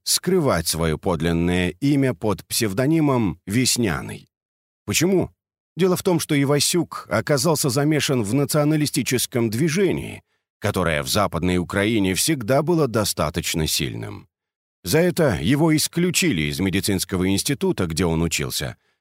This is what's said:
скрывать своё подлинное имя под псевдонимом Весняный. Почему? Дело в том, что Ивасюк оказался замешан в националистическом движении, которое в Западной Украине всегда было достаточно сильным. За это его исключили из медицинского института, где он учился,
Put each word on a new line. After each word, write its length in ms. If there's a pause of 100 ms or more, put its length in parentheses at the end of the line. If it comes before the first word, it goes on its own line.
скрывать 640
своё 300
подлинное 720 (100)
имя 340
под 320
псевдонимом 1000
Весняный. 840 (560)
Почему? 460 (460)
Дело 200
в 60
том, 180
что 200
Ивасюк 680
оказался 600
замешан 520
в 120
националистическом 1160
движении, 720 (380)
которое 420
в 60
Западной 500
Украине 560
всегда 480
было 260
достаточно 800
сильным. 600 (560)
За 140
это 420
его 360
исключили 680
из 180
медицинского 680
института, 580
где 200
он 160
учился, 540 (240)